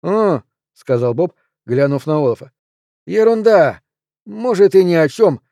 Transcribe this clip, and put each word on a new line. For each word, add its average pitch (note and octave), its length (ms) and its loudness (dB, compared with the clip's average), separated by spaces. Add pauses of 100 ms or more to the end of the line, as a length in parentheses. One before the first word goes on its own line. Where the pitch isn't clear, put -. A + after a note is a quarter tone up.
«А», F#3+ 400 -2 (320)
сказал B2 400 -2
Боб, F3 200 -4 (320)
глянув C#3 400 -2
на D3+ 120 -2
Олафа. C3 340 -4 (540)
«Ерунда. G#3+ 760 2 (440)
Может, G#3 480 0
и F#3+ 100 4
ни F3 100 0
о D#3+ 140 2
чем. E3+ 320 0 (120)